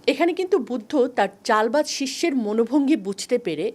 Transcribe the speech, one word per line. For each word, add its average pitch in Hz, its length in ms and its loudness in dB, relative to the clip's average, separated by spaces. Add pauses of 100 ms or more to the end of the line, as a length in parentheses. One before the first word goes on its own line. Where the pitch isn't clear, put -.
এখানে 330 260 2
কিন্তু 370 260 0
বুদ্ধ 247 480 -2
তার 208 220 0 (160)
চালবাজ 233 440 2
শিষ্যের 277 480 -2
মনোভঙ্গি 233 600 2
বুঝতে 202 420 -2
পেরে 175 360 -4